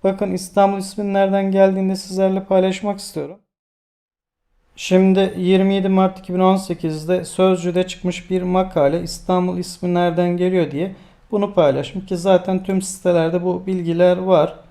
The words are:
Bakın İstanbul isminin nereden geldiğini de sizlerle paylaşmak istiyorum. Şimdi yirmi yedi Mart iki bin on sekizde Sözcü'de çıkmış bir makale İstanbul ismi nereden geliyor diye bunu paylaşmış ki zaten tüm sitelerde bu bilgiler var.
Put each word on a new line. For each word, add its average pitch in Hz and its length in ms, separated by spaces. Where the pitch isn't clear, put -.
Bakın 196 280
İstanbul 196 460
isminin 196 360
nereden 196 360
geldiğini 190 400
de 190 60
sizlerle 190 480
paylaşmak 190 540
istiyorum. 151 380
Şimdi 190 600
yirmi 190 380
yedi 196 140
Mart 190 300
iki - 160
bin 185 40
on 185 180
sekizde 170 680
Sözcü'de 180 640
çıkmış - 440
bir 185 120
makale 180 600
İstanbul 180 560
ismi 180 360
nereden 175 420
geliyor 180 340
diye 175 240
bunu 202 240
paylaşmış 147 520
ki 185 100
zaten 185 460
tüm 185 200
sitelerde 175 600
bu 180 220
bilgiler 180 500
var. 185 380